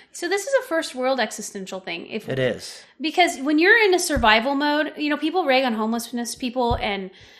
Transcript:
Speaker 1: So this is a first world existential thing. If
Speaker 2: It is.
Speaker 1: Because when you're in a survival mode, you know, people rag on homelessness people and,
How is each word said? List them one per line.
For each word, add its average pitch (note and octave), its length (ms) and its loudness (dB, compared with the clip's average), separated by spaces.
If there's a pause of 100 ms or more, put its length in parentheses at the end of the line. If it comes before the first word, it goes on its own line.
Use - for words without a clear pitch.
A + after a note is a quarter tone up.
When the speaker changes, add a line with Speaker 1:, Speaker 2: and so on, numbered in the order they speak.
(120)
Speaker 1:
So - 160 -8
this G4+ 200 -2
is C5+ 140 -6
a - 20 -6
first D#4+ 320 -4
world B3+ 240 0
existential G3+ 600 -6
thing. E3+ 280 -10
If G#3 200 -10
Speaker 2:
It C3 120 -4
is. A2 420 -2 (180)
Speaker 1:
Because D#4+ 380 2
when D4+ 220 0
you're G4+ 180 6
in G#4 160 4
a F4 60 4
survival A#3 560 4
mode, D4 420 0
you D4 140 0
know, D4 60 0
people D#4+ 280 0
rag C4 180 4
on B3 100 0
homelessness A3+ 600 -4
people A#3+ 480 -2
and, G3 300 -4 (280)